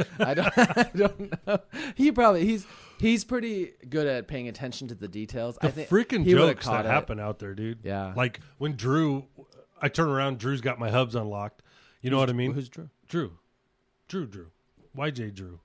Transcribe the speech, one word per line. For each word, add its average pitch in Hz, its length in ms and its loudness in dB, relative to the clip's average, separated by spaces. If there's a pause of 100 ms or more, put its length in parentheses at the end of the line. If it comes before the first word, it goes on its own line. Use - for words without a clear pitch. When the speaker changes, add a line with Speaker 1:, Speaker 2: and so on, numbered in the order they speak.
(200)
Speaker 1:
I 143 140 2
don't, 175 240 2
<laughs> - 0 -
I 233 380 4
don't 202 520 -2
know. 196 120 0 (340)
He 285 180 4
probably, 208 360 6
he's, 214 180 0 (340)
he's 226 240 4
pretty 226 500 -4 (140)
good 147 200 0
at 127 200 -2
paying 127 200 -6
attention 139 400 -10
to 117 80 -10
the 104 120 -10
details. 113 540 -8
Speaker 2:
The 156 60 2
Speaker 1:
I 131 40 0
think 147 160 -8
Speaker 2:
freaking 214 380 4
Speaker 1:
he 180 80 8
would've 156 220 8
Speaker 2:
jokes - 100 -8
that 123 60 0
Speaker 1:
caught 107 160 0
it. - 20 0
Speaker 2:
happen 117 300 0
out 104 180 -4
there, 101 160 -10
dude. 113 300 -6
Speaker 1:
Yeah. 98 320 -6
Speaker 2:
Like, 123 240 -2 (180)
when 147 180 -4
Drew, 139 500 0 (540)
I 147 100 0
turn 165 200 0
around, 135 300 -2
Drew's 127 220 -4
got 123 180 -4
my 117 100 -2
hubs 120 240 2
unlocked. 104 480 -6 (400)
You 127 80 -4
know 135 80 2
Speaker 1:
Who's, 135 60 4
Speaker 2:
what 127 80 2
I - 20 0
mean? 123 200 -2
Speaker 1:
who's 131 160 -6
Drew? 165 200 -16 (180)
Speaker 2:
Drew. 135 260 -6 (720)
Drew, 185 180 -6
Drew. 95 220 -16 (480)
Y 143 160 -4
J 120 180 -8
Drew. 92 360 -14